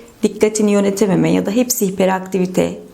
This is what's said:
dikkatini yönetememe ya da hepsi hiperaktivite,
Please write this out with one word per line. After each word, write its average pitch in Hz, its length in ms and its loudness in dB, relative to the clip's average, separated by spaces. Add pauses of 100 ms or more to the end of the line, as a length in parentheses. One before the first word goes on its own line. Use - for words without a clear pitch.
(240)
dikkatini 214 480 0
yönetememe 196 600 2
ya 180 140 0
da 202 60 -4
hepsi 240 360 0
hiperaktivite, 185 920 -2 (140)